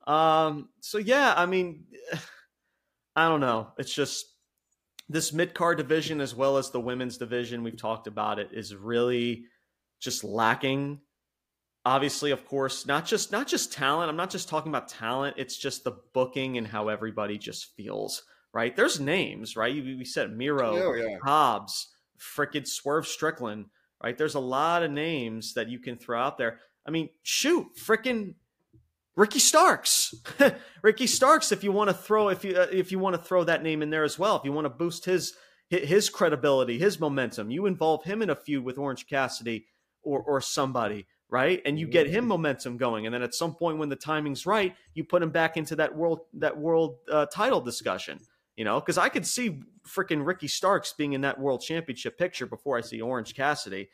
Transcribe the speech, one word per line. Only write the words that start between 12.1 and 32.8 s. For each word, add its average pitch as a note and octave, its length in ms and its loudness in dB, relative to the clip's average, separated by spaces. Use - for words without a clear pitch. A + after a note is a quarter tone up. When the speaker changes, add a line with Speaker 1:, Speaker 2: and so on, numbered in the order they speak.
Speaker 1:
of C3 160 -2
course, C3+ 400 -4
not C#3+ 220 0
just, - 240 0
not B3 160 -2
just - 260 -2
talent. D3+ 360 0
I'm D3+ 60 -4
not F3+ 140 -4
just - 200 -8
talking D#3 220 -4
about C3 160 -4
talent. C3 520 -4
It's C3 180 -8
just - 260 -8
the A#2+ 100 -4
booking C3 460 0
and A2+ 80 -6
how G#2+ 220 -4
everybody G#2 500 -4
just - 360 -14
feels, G#2 460 -8
right? A#2+ 220 -2
There's G#3 240 2
names, B2 580 -2
right? A#2 160 0
You, C3+ 240 -8
we B2+ 80 -12
said B2 320 -4
Miro, C3 400 0
Speaker 2:
Oh, F3+ 160 0
yeah. A2+ 300 -4
Speaker 1:
Hobbs, C3 640 2
frickin' C#3+ 480 -4
Swerve D3 400 -4
Strickland, A2+ 580 -6
right? A#2+ 120 -4
There's D3+ 200 -2
a D3 40 0
lot D3 440 2
of D3+ 80 -2
names C3+ 640 -4
that A2+ 140 -2
you A#2+ 100 -10
can B2 180 -10
throw A#2 240 -4
out C#3 160 -2
there. A#2 220 -2
I D3 60 -8
mean, D#3+ 180 -2
shoot, - 420 2
frickin' A3 600 -2
Ricky G#3 240 4
Starks. - 720 6
<laughs> C#4 140 10
Ricky A3 240 4
Starks, D4+ 460 6
if G3+ 100 -2
you G3 120 0
wanna G3+ 200 4
throw, G#3 360 2
if F#3 160 -2
you, F#3+ 100 0
uh, F3+ 160 6
if F#3 180 2